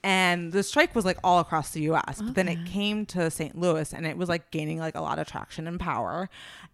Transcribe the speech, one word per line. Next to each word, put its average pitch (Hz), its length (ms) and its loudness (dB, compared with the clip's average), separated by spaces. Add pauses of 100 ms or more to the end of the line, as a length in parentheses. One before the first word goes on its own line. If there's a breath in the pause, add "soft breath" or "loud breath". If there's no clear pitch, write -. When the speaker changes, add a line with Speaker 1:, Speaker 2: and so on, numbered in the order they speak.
Speaker 1:
And 175 480 2
the 196 120 2
strike - 320 2
was, 214 100 2
like, 185 180 2
all 180 140 8
across 160 320 2
the 160 120 -4
U 156 140 2
S, - 240 -2
but 220 140 -4
then 185 140 4
it 170 140 -2
Speaker 2:
Okay. 175 100 -8
Speaker 1:
came 208 340 0
to 175 240 0
Saint - 260 -6
Louis, 160 380 0
and 165 140 -4
it 160 100 -4
was, 175 100 0
like, 170 220 -2
gaining, 156 300 -2
like, 160 160 -4
a 160 60 -4
lot 156 180 -2
of 151 80 -4
traction - 400 -10
and 175 120 -6
power. 151 480 -2 (460 loud breath)